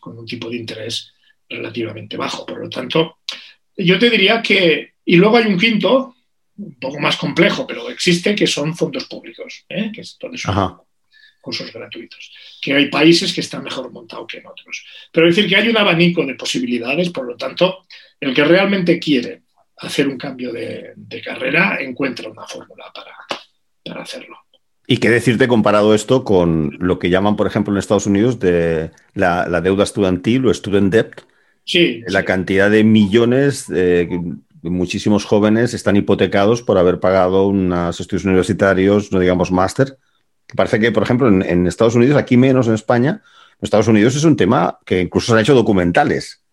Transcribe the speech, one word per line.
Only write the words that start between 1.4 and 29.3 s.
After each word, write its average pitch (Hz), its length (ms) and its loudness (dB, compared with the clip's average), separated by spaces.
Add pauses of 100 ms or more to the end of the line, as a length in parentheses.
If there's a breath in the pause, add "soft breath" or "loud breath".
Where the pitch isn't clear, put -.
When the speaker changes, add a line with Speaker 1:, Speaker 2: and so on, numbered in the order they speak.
Speaker 1:
relativamente 113 680 -10
bajo. - 300 -10
Por - 140 -12
lo - 80 -12
tanto, 127 500 -4 (580 loud breath)
yo 185 220 2
te 240 120 4
diría 202 320 2
que, 175 520 0 (100)
y 180 120 4
luego 214 200 6
hay 226 100 4
un 196 120 2
quinto, 226 560 0 (440)
un 202 220 -16
poco 139 180 -10
más 147 180 -2
complejo, 156 500 -2
pero - 240 -12
existe, 175 440 0
que 175 120 0
son 165 280 -4
fondos - 300 -6
públicos, - 640 -18
¿eh? 214 240 -6
Que - 80 -16
es - 200 -18
donde - 180 -14
son - 140 -4
Speaker 2:
Ajá. 95 280 -2 (600 soft breath)
Speaker 1:
cursos - 320 -12
gratuitos, - 600 -18 (300 loud breath)
que 143 100 -4
hay 139 160 2
países 165 460 2
que - 80 -6
están 135 200 -10
mejor 127 300 -12
montados 117 340 -18
que - 120 -16
en - 80 -20
otros. - 380 -18 (280 loud breath)
Pero 170 160 4
es 170 80 2
decir, 202 140 2
que 190 60 2
hay 208 120 2
un 220 80 2
abanico 175 480 2
de 131 100 -8
posibilidades, 127 760 -4
por 135 160 -10
lo 120 100 -12
tanto, 135 480 -4 (340 loud breath)
el 135 160 -6
que 147 100 2
realmente 180 540 2
quiere - 440 -4 (340)
hacer - 320 -4
un 131 80 -6
cambio 127 360 -10
de, - 440 -12
de - 240 -16
carrera 156 600 -2
encuentra 135 500 -8
una - 160 -20
fórmula - 480 -18
para, - 180 -18 (720)
para - 180 -14
hacerlo. - 340 -18 (520)
Speaker 2:
¿Y 127 80 2
qué 107 140 0
decirte 117 380 2
comparado 107 460 4
esto 127 300 0
con 82 560 0
lo 90 180 0
que 90 120 -2
llaman, 101 260 2
por 101 100 0
ejemplo, 101 280 -2
en 98 40 0
Estados 98 280 0
Unidos, 107 340 0
de 85 500 0 (240 soft breath)
la, 90 340 0